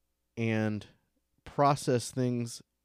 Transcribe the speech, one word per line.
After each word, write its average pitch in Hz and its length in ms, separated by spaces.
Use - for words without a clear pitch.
and 110 520
process 139 680
things 120 520